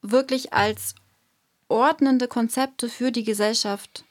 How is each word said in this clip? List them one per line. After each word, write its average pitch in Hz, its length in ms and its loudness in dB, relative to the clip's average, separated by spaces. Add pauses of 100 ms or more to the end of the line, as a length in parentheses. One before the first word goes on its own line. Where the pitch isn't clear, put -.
wirklich 262 520 0
als 208 440 0 (720)
ordnende 262 580 2
Konzepte 240 640 -2
für 247 240 -2
die 233 100 -2
Gesellschaft 208 880 -2